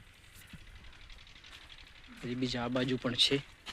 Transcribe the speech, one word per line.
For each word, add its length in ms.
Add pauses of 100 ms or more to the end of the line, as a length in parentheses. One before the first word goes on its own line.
(2250)
હજી 120
બીજા 280
આ 120
બાજુ 220
પણ 180
છે, 220 (360)